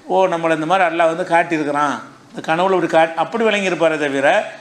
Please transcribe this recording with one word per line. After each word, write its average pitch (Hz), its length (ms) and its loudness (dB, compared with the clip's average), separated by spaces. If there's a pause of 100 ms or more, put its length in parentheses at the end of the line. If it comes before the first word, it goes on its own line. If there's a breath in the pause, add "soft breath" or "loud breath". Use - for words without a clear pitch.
"ஓ, 185 200 2
நம்மளை 165 260 -2
இந்த 156 120 -2
மாதிரி 175 240 2
அல்லாஹ் 165 260 0
வந்து 180 80 -6
காட்டியிருக்கிறான், 147 760 0 (360)
இந்த 143 100 -10
கனவுல 175 280 0
இப்படி 170 140 0
காட்-," 165 280 2
அப்படி 170 280 -2
விளங்கியிருப்பாரே 180 540 0
தவிர, 143 640 0